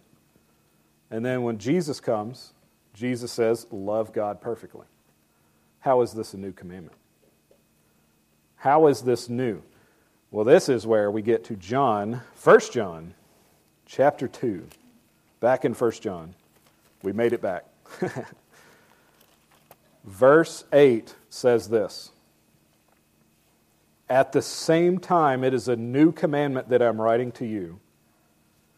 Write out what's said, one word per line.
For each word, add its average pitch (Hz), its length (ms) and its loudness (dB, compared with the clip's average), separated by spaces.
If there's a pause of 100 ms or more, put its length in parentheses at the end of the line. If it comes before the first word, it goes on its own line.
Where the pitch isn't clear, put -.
(1080)
And 113 160 -8
then 127 180 -4
when 117 140 -4
Jesus 143 420 -4
comes, 113 540 -8 (400)
Jesus 120 380 -8
says, 113 400 -2
"Love 104 420 -6
God 104 260 -6
perfectly." - 480 -14 (960)
How 131 200 2
is 110 120 -2
this 110 200 -10
a 101 40 -14
new 95 160 -12
commandment? 90 420 -20 (1600)
How 151 320 4
is 131 140 2
this 120 260 -2
new? 120 360 -6 (640)
Well, 107 160 -2
this 147 240 6
is 113 180 -2
where 107 240 2
we 110 100 -4
get 110 240 0
to 110 120 -12
John, 110 640 -2 (140)
First - 360 4
John 87 440 -8 (720)
chapter 135 440 0
two. 92 380 -8 (720)
Back 127 240 0
in 123 80 -2
First 113 280 -2
John. 87 340 -12 (680)
We 98 80 -4
made 117 220 0
it 113 80 -6
back. 92 240 -6 (340)
<laughs> 180 120 -4 (1900)
Verse 131 640 4
eight 135 440 4 (140)
says 117 380 0
this, 104 440 -4 (2000)
"At 131 240 2
the 139 100 2
same 175 580 0
time, 147 440 0
it 131 100 0
is 113 140 -4
a 123 80 0
new 127 360 2
commandment 143 580 -2
that 123 120 4
I'm 113 200 2
writing 117 320 0
to 127 120 -10
you, 95 340 -8 (1000)